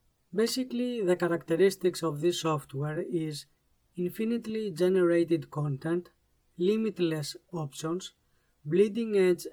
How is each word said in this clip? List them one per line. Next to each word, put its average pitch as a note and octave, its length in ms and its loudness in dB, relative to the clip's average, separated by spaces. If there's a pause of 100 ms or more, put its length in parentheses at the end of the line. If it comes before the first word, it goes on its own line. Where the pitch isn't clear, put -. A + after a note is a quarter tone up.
(340)
Basically, A#3+ 680 -2
the F3+ 160 2
characteristics F3 840 2
of D3 200 -2
this F3 200 0
software D3+ 600 -2
is D#3 440 -4 (520)
infinitely A3 720 -4
generated E3+ 800 2
content, D#3 580 -2 (480)
limitless F3+ 800 0 (160)
options, D#3+ 600 -6 (500)
bleeding-edge G3 880 2